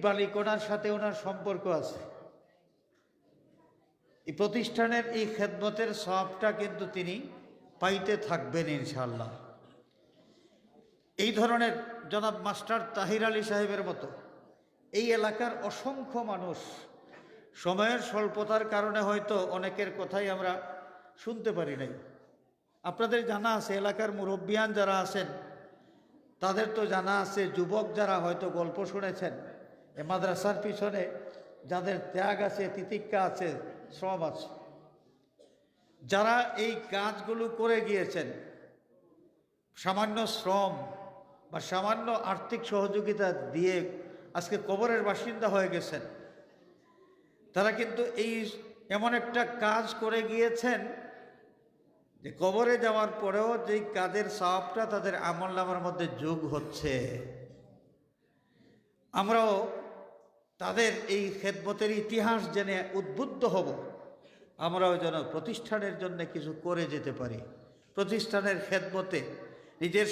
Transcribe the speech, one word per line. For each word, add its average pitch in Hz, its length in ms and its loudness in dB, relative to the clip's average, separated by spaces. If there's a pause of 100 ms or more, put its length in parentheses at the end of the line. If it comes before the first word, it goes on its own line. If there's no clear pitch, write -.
বালি 202 260 4
কণার 208 380 0
সাথে 208 240 -2
ওনার 208 300 0
সম্পর্ক 190 460 -4 (100)
আছে। - 240 -4 (2250)
এই 156 60 -8
প্রতিষ্ঠানের 233 800 2
এই 220 180 2
খেদমতের 208 640 0
সওয়াবটা 190 560 0
কিন্তু 196 420 -4
তিনি 180 220 -2 (640)
পাইতে 196 420 4
থাকবেন 156 500 0
ইনশাআল্লাহ। 120 600 -2 (1900)
এই 214 160 2
ধরনের 233 400 4 (360)
জনাব 208 340 0
মাস্টার 220 380 0 (120)
তাহির 208 320 2
আলী 214 180 2
সাহেবের 202 400 0
মতো 160 240 -4 (880)
এই 220 180 4
এলাকার 220 420 2 (100)
অসংখ্য 247 600 -4
মানুষ, 185 360 -4 (960)
সময়ের 208 520 2
স্বল্পতার 208 640 0
কারণে 214 320 2
হয়তো 202 340 2 (160)
অনেকের 190 400 -2
কথাই 196 380 -2
আমরা 185 240 0 (640)
শুনতে 220 320 -2
পারি 160 260 0
নাই। 135 140 -4 (920)
আপনাদের 226 440 2
জানা 208 260 0
আছে, 196 220 -2
এলাকার 202 380 0
মুরব্বিয়ান 196 600 0
যারা 196 260 4
আছেন 185 300 -2 (1120)
তাদের 190 360 2
তো 220 100 2
জানা 190 340 2
আছে, 190 300 0
যুবক 180 360 2 (100)
যারা 202 220 2
হয়তো 175 340 0
গল্প 165 340 0
শুনেছেন, 185 480 -4 (600)
এ 151 80 -8
মাদ্রাসার 185 580 0
পিছনে 202 420 0 (640)
যাদের 180 320 0 (120)
ত্যাগ 196 320 2
আছে, 196 280 0
তিতিক্ষা 208 540 -2
আছে, 175 260 0 (420)
শ্রম 190 320 -4
আছে, - 260 -4 (1500)
যারা 208 340 4 (220)
এই 226 160 2 (160)
কাজগুলো 208 560 -2 (120)
করে 226 240 4
গিয়েছেন, 175 460 0 (1500)
সামান্য 208 400 2 (120)
শ্রম 196 440 2 (760)
বা 160 140 -6
সামান্য 214 440 0 (180)
আর্থিক 190 400 -2
সহযোগিতা 202 640 2 (240)
দিয়ে 175 240 4 (580)
আজকে 175 220 -2 (100)
কবরের 220 380 2
বাসিন্দা 220 460 0
হয়ে 185 240 4
গেছেন। 156 300 -4 (1400)
তারা 202 240 2
কিন্তু 220 300 -2 (160)
এই 226 160 2 (560)
এমন 208 240 2
একটা 240 280 2 (160)
কাজ 220 280 4 (140)
করে 226 240 2
গিয়েছেন 226 580 2 (1400)
যে 139 60 -8 (100)
কবরে 220 380 6
যাওয়ার 214 420 2
পরেও 202 300 2 (160)
যেই 208 260 2
কাজের 190 400 0
সওয়াবটা 185 540 2
তাদের 196 380 0
আমলনামার 180 640 0
মধ্যে 175 200 0 (120)
যোগ 160 280 0
হচ্ছে। 143 480 -2 (2250)
আমরাও 220 400 6 (1080)
তাদের 196 320 4 (180)
এই 202 140 4 (140)
খেদমতের 202 560 0
ইতিহাস 220 460 2 (120)
জেনে 196 260 2 (160)
উদ্বুদ্ধ 196 520 -2
হব, 175 220 4 (920)
আমরাও 180 380 4
যেন 165 180 0 (140)
প্রতিষ্ঠানের 202 720 -2
জন্য 175 260 -4
কিছু 156 260 -6 (120)
করে 175 240 0
যেতে 139 260 -4
পারি, 120 260 -6 (540)
প্রতিষ্ঠানের 196 720 2
খেদমতে 185 540 -2 (600)
নিজের 180 320 2